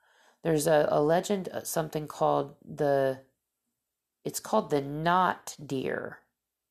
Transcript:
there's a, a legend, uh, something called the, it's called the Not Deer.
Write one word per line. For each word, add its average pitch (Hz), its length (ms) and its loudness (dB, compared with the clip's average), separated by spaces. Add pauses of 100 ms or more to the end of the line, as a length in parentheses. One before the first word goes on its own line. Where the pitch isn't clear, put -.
(440)
there's 156 220 2
a, 151 240 4
a 156 120 4
legend, 185 480 2
uh, - 140 -8
something 156 440 -4
called 143 480 0 (100)
the, 139 540 0 (1040)
it's - 160 -6
called 220 300 0
the 143 120 0
Not 160 800 0
Deer. - 560 -6 (520)